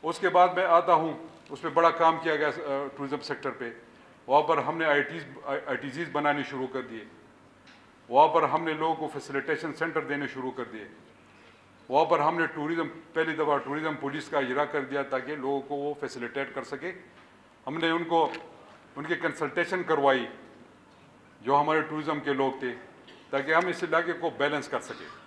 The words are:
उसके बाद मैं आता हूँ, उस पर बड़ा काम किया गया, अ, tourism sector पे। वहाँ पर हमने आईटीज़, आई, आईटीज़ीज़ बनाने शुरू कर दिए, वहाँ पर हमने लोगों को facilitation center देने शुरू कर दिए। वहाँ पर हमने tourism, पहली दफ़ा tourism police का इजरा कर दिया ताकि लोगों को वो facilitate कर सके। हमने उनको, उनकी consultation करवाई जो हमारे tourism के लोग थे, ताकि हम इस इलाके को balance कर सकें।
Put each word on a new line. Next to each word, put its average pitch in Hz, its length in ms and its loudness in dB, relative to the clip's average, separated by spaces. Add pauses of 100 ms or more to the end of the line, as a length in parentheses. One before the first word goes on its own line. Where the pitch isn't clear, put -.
उसके 170 260 0
बाद 180 280 8
मैं 185 140 2
आता 180 220 8
हूँ, 160 260 2 (320)
उस 143 80 -12
पर 165 120 -6
बड़ा 165 200 6
काम 165 280 4
किया 156 160 0
गया, 151 120 0
अ, 139 400 -2 (100)
tourism 143 220 -4
sector 139 320 -6
पे। 117 220 -10 (540)
वहाँ 139 160 8
पर 156 180 2
हमने 160 240 -2
आईटीज़, 151 400 2 (220)
आई, 139 120 -4
आईटीज़ीज़ 139 520 -6
बनाने 147 340 0
शुरू 131 220 -6
कर 131 160 -6
दिए, 113 240 -14 (1000)
वहाँ 139 180 8
पर 160 180 4
हमने 156 280 0
लोगों 160 220 0
को 160 140 -6
facilitation 143 640 -4
center 160 300 -2
देने 143 240 -4
शुरू 127 240 -6
कर 123 140 -8
दिए। 104 220 -14 (1040)
वहाँ 143 160 4
पर 156 160 2
हमने 160 260 2
tourism, 160 380 -4
पहली 160 480 -4
दफ़ा 147 260 2
tourism 151 360 -4
police 139 340 -6
का 147 100 0
इजरा 135 280 0
कर 147 160 -2
दिया 139 220 -4
ताकि 135 300 -4
लोगों 139 260 -2
को 139 160 -8
वो 147 240 -4
facilitate 135 540 -6
कर 135 100 -6
सके। 147 280 -10 (760)
हमने 165 240 0
उनको, 165 320 4 (720)
उनकी 156 200 -2
consultation 165 640 -2
करवाई 139 440 4 (1120)
जो 127 140 2
हमारे 151 280 4
tourism 151 360 -4
के 139 140 -2
लोग 131 300 0
थे, 123 80 -4 (600)
ताकि 139 200 0
हम 175 180 4
इस - 140 -4
इलाके 165 320 0
को 165 180 -4
balance 143 340 0
कर 123 140 -4
सकें। 98 240 -14 (220)